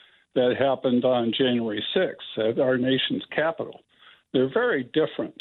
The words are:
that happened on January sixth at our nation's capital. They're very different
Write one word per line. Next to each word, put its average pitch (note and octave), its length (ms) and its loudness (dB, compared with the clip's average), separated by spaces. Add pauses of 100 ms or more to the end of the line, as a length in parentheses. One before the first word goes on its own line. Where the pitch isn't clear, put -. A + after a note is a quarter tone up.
(340)
that B2 240 2
happened B2+ 460 2
on A#2+ 320 2
January A#2 480 0 (100)
sixth - 320 -2 (120)
at A2+ 200 0
our C3 180 2
nation's C3 480 0 (100)
capital. - 460 -4 (520)
They're C3 200 2
very A3 320 0 (100)
different - 460 -2